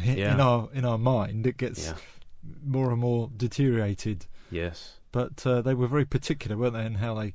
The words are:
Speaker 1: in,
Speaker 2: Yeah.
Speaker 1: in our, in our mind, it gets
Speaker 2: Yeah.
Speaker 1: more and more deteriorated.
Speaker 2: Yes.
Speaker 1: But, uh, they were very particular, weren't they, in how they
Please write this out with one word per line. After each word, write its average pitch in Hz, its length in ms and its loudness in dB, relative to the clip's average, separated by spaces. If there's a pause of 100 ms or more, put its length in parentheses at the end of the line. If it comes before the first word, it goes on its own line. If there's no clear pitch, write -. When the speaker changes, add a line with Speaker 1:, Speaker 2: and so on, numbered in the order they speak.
Speaker 1:
in, 127 140 2
Speaker 2:
Yeah. 101 180 4
Speaker 1:
in - 60 6
our, 120 320 4
in 131 140 0
our 117 120 2
mind, 110 480 2
it 127 120 0
gets 117 280 -4
Speaker 2:
Yeah. 80 80 -4 (680)
Speaker 1:
more 131 260 0
and 120 100 2
more 120 360 0
deteriorated. 110 920 0 (240)
Speaker 2:
Yes. 85 460 -6 (160)
Speaker 1:
But, - 340 -2
uh, 123 160 4
they 131 120 2
were 123 120 2
very 143 200 2
particular, 143 500 -2
weren't 120 180 0
they, 113 120 -4
in 110 80 -4
how 110 200 -2
they 107 200 -4